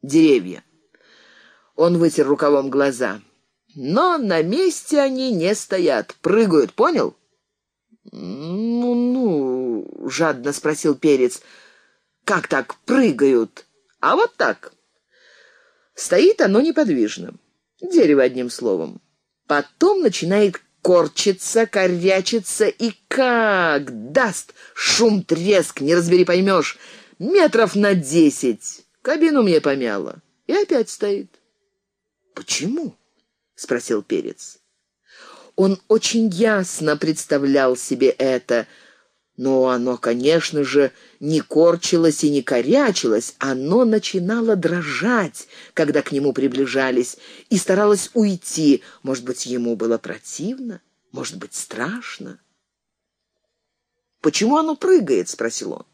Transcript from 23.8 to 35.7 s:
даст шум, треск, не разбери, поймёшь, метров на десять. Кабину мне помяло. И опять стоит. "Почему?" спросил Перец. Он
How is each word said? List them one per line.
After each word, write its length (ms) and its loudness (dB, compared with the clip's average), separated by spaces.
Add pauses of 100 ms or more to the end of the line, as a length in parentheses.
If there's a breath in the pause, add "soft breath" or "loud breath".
даст 440 -2 (180 loud breath)
шум, 500 0
треск, 560 0
не 160 2
разбери, 300 4
поймёшь, 520 0 (400 loud breath)
метров 580 2
на 200 2
десять. 880 0 (200)
Кабину 400 2
мне 200 4
помяло. 600 -4 (260)
И 60 -2
опять 360 0
стоит. 500 -6 (960)
"Почему?" 640 -8 (580)
спросил 480 -6
Перец. 560 -8 (960 loud breath)
Он 320 2